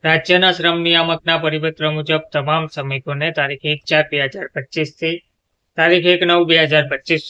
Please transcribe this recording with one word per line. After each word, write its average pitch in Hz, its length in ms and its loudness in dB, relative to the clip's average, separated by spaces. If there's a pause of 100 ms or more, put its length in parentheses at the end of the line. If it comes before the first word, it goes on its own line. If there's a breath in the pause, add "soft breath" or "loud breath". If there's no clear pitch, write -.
રાજ્યના 180 540 2
શ્રમ 170 260 0
નિયામકના 165 600 0
પરિપત્ર 156 420 -2 (100)
મુજબ 156 280 -2 (100)
તમામ 156 400 -2
શ્રમિકોને 139 540 -6 (100)
તારીખ 139 340 -4
એક 147 180 -6
ચાર 151 220 2
બે 147 80 -2
હજાર 139 340 -6
પચીસ 151 460 -6
થી 165 180 -4 (600)
તારીખ 170 360 4
એક 175 140 2
નવ 175 220 4
બે 165 100 4 (120)
હજાર 151 200 4
પચીસ 147 380 -2